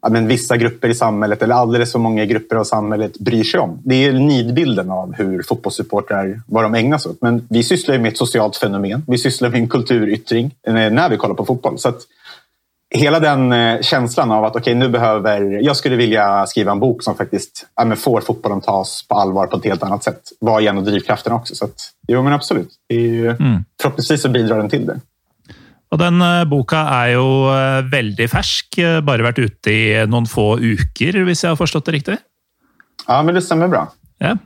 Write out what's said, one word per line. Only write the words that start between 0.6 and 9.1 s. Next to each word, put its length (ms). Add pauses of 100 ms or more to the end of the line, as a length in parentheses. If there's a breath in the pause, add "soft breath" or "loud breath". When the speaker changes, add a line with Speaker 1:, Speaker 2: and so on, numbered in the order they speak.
Speaker 1:
i 60
samhället, 460
eller 140
alldeles 360
för 80
många 260
grupper 300
av 80
samhället, 560
bryr 240
sig 160
om. 240
Det 220
är 80
nidbilden 800
av 240
hur 280
fotbollssupportrar, 1040
vad 160
de 120
ägnar 220
sig 140
åt. 100
Men 280
vi 140
sysslar 320
ju 60
med 100
ett 60
socialt 400
fenomen. 500
Vi 100